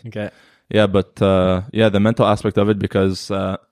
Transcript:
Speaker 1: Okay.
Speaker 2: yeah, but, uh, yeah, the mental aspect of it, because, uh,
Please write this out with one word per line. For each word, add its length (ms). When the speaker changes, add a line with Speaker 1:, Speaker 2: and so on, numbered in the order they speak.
Speaker 1:
Okay. 240
Speaker 2:
yeah, 160
but, 340
uh, 420
yeah, 160
the 100
mental 260
aspect 320
of 120
it, 100
because, 540
uh, 240